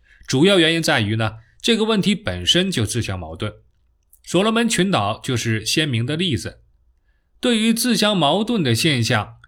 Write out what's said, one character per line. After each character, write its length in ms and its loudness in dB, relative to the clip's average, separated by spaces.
主 200 2
要 120 6
原 160 4
因 80 -2
在 180 2
于 140 -2
呢， 200 -2
这 140 2
个 80 0
问 180 0
题 120 2
本 300 -6
身 260 2
就 140 -2
自 160 -4
相 160 -6
矛 200 -12
盾。 160 -8
所 180 2
罗 80 2
门 180 0
群 220 0
岛 320 -2
就 140 -4
是 280 -4
鲜 240 -2
明 160 -2
的 120 -4
例 200 -2
子。 260 -10
对 200 0
于 140 2
自 240 0
相 200 2
矛 260 2
盾 220 -2
的 100 2
现 280 0
象， 340 -2